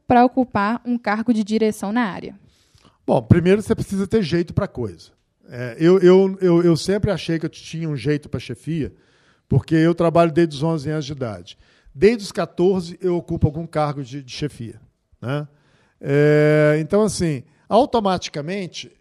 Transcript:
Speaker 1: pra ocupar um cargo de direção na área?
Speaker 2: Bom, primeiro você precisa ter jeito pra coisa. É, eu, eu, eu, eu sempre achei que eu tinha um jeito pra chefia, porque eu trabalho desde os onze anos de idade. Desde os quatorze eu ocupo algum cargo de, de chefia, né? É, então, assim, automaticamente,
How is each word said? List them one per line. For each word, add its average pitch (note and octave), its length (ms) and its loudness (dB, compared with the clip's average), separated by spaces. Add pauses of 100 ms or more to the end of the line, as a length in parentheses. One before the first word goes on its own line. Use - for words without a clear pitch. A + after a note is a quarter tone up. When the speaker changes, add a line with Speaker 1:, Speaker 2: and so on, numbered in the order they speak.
Speaker 1:
pra B3 180 6
ocupar A#3 640 0
um A#3+ 100 -2
cargo A3 380 -2
de G#3+ 100 -2
direção G#3+ 480 -2
na A#3+ 120 0
área? G3 300 -10 (720)
Speaker 2:
Bom, - 140 2
primeiro F3 400 4
você A3 140 -2
precisa F#3+ 320 -6
ter A3 160 0
jeito E3 320 -2
pra G3+ 120 0
coisa. F#2+ 440 -10 (380)
É, B2 300 -10
eu, F3+ 200 4
eu, F#3+ 420 4
eu, F3 220 2
eu E3+ 140 4
sempre G3+ 340 -2
achei E3 280 -4
que D#3 60 -10
eu D#3 60 -4
tinha - 380 -12
um D3+ 80 -4
jeito C#3 320 -4
pra - 120 -8
chefia, C#3 540 -8 (540)
porque - 260 0
eu E3 200 4
trabalho E3+ 380 2
desde D#3 240 0
os C3 60 -8
onze D#3+ 260 -4
anos D#3 160 -6
de C3 80 -12
idade. A2+ 460 -10 (360)
Desde G3+ 300 2
os E3 80 -12
quatorze F3+ 680 -2
eu F3 140 0
ocupo E3 300 -2
algum D#3 200 -2
cargo D3 360 -4
de, C3+ 200 -12
de B2+ 100 -18
chefia, - 480 -10 (400)
né? C#3+ 260 -6 (540)
É, D3+ 800 4
então, G3+ 220 0
assim, E3 420 -2 (240)
automaticamente, F#3+ 1200 -2 (100)